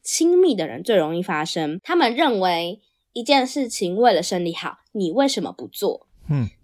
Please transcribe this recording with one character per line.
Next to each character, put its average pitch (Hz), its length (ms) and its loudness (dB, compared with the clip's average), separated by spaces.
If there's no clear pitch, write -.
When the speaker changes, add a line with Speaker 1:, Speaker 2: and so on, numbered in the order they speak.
Speaker 1:
亲 339 340 2
密 349 200 4
的 160 100 -2
人 135 160 -10
最 214 140 2
容 160 200 2
易 175 60 -2
发 160 220 -2
生。 160 400 -4
他 349 100 -2
们 262 180 2
认 247 280 0
为 175 400 -2
一 233 100 -8
件 262 240 2
事 254 220 -4
情 185 280 -4
为 233 160 6
了 165 80 2
生 180 240 -2
理 170 80 -2
好， - 260 -10
你 180 220 -2
为 269 160 2
什 226 120 -4
么 151 120 -4
不 - 160 -14
做？ - 400 -4
Speaker 2:
嗯。 135 200 0